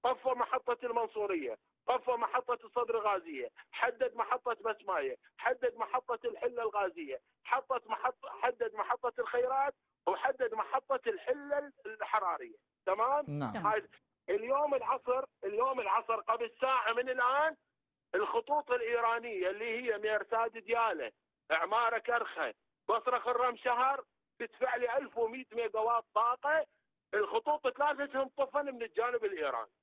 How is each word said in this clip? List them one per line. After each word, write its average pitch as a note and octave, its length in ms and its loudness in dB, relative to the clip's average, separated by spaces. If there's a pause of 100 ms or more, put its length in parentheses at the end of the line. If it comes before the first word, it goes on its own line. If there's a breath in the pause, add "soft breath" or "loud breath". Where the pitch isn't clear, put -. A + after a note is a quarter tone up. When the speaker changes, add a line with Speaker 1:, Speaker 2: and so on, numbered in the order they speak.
Speaker 1:
طفى B3+ 260 2
محطة B3+ 540 0
المنصورية، G#3 720 -2 (300)
طفى B3+ 240 0
محطة B3 520 -2
الصدر A#3 340 -2
غازية، F3+ 520 -2 (220 loud breath)
حدد A#3+ 440 -2
محطة A3+ 500 -2
مسماية، F3+ 520 -2 (200 soft breath)
حدد B3 380 -2
محطة A#3 500 -4
الحلة A#3+ 380 0
الغازية، E3+ 580 -2 (220)
حطت B3 440 0
محط-، B3+ 400 -2 (140)
حدد A#3+ 320 0
محطة G#3+ 460 -2
الخيرات، C4 540 0 (340)
وحدد - 460 0
محطة C4 540 -2
الحلة A#3 640 -2 (140)
الحرارية. G#3+ 680 -2 (300)
تمام؟ A#3 420 2
Speaker 2:
نعم. C#3+ 260 -4
Speaker 3:
تمام. A#2 140 -2
Speaker 1:
هاي G#3+ 160 2 (460)
اليوم C4+ 460 2
العصر، B3+ 500 0 (180)
اليوم A#3+ 360 0
العصر A3 360 0
قبل A3+ 360 -2 (100)
ساعة B3 320 2
من B3 160 0
الآن، C4 460 2 (600)
الخطوط A#3 560 0
الإيرانية A#3 800 0
اللي G#3 160 -6 (160)
هي A3+ 160 -2
ميرساد A3 600 0
ديالة، G#3 540 0 (400)
عمارة A3 460 2
كرخة، G#3+ 560 -2 (360)
بصرة A#3 300 2
خرم A#3+ 360 2
شهر، B3+ 480 0 (360)
تدفع A#3+ 360 -2
لي B3 220 0
ألف C4+ 200 -4
ومية A#3 340 -2
ميجا A3 280 -2
وات A3+ 240 4 (120)
طاقة، B3 500 2 (480)
الخطوط B3+ 640 0
ثلاثتهم C#4 600 0
طفن C#4 280 0
من B3 180 -6
الجانب A3+ 420 -2
الإيراني. C#3+ 440 -2 (140)